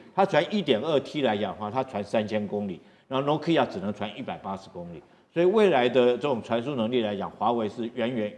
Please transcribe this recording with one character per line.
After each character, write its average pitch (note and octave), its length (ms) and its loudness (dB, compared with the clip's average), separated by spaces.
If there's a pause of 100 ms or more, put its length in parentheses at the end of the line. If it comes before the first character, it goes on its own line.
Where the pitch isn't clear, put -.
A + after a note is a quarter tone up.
(140)
它 F#3+ 120 4
传 D#3 180 2 (100)
一 G#3 60 2
点 C#3 200 4
二 D3 200 2
T - 220 -6
来 A2 140 2
讲 G2+ 180 -4
的 - 40 -16
话， G#2+ 120 -6
它 C3 120 -2
传 G#2 220 -6
三 A2 240 0
千 G#2 180 -2
公 G#2 220 -4
里， E2+ 100 -8 (300)
然 C3+ 140 -2
后 C#3+ 40 -2
Nokia D3 400 2
只 - 120 -8
能 G2 160 -6
传 G#2 200 -8
一 C3+ 60 -14
百 G2 160 -8
八 G2 180 -8
十 - 140 -14
公 F2 240 -14
里， D#2 100 -16 (300)
所 E3 100 0
以 F3+ 40 6
未 G3+ 240 6
来 B2 180 4
的 B2 240 6
这 B2 60 0
种 C3 240 -2
传 A#2 200 2
输 C#3+ 120 -4
能 A2+ 180 0
力 B2 100 2
来 G#2 140 -2
讲， F#2 140 -6
华 A2 220 0
为 A#2 140 0
是 A2 280 -6
远 A#2+ 160 -2
远 G#2+ 280 -4